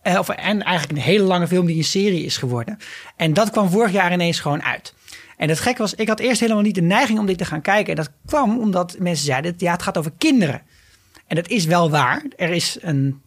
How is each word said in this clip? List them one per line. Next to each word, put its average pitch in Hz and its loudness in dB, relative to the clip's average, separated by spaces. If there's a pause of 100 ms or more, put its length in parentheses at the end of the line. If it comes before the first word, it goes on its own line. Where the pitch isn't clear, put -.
Eh, 185 2
of, - -2
en 202 -2
eigenlijk 156 -2
een 120 -4
hele 196 4
lange 180 2
film 180 2
die 165 0
een 160 0
serie 190 0
is - -4
geworden. 123 -4 (380)
En 160 0
dat 208 2
kwam 202 2
vorig 208 2
jaar 180 2
ineens 170 0
gewoon 147 -2
uit. - -6 (440)
En 151 0
het 156 0
gekke 247 -2
was, 208 -2
ik 214 -4
had 220 0
eerst 240 0
helemaal 220 2
niet 208 2
de 185 0
neiging 214 2
om 208 0
dit 190 0
te 175 -4
gaan 156 -6
kijken. 196 0
En 156 -2
dat 147 -8 (140)
kwam 247 0
omdat 180 0
mensen 170 -2
zeiden, 143 -2
"Ja, 175 0
het 175 -2
gaat 190 -4
over 160 -2
kinderen." 220 2 (680)
En - -4
dat 170 -2
is 208 0
wel 170 4
waar. 147 2 (120)
Er 170 -2
is - -2
een, 139 -2